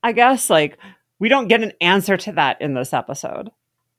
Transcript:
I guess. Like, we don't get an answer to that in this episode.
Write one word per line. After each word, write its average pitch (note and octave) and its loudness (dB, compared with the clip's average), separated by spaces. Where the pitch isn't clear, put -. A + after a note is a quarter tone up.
I A#3 0
guess. A#3+ 2
Like, D3+ 2
we A3 0
don't C4 2
get A3+ 4
an G#3 -6
answer F#3 2
to G#3 -12
that D3 0
in D3 -4
this B2+ -4
episode. - -8